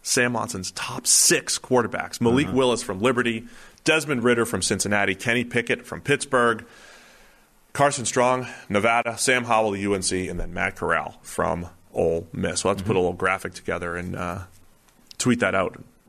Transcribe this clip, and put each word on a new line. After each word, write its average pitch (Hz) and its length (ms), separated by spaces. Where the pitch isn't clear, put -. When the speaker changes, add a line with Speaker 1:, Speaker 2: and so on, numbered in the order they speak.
Speaker 1:
Sam 123 280
Monson's 107 400
top - 340
six - 540
quarterbacks, - 640
Malik 123 260
Speaker 2:
Uh-huh. 123 100
Speaker 1:
Willis 123 280
from 95 160
Liberty, 117 440
Desmond 147 400
Ridder 117 240
from 95 160
Cincinnati, 101 540
Kenny 120 260
Pickett 120 420
from 82 160
Pittsburgh, 123 640
Carson 139 320
Strong, 127 420
Nevada, 117 500
Sam 127 280
Howell, 110 280
U 101 200
N 92 80
C, 90 260
and 87 100
then 87 160
Matt 92 220
Corral 82 460
from 85 440
Ole 85 400
Miss. 90 300
We'll 92 120
have 98 40
to 92 60
put 107 80
a - 20
Speaker 2:
Mm-hmm. 95 40
Speaker 1:
little 90 160
graphic 92 400
together 87 420
and, 90 180
uh, 90 240
tweet 120 220
that 95 160
out 92 200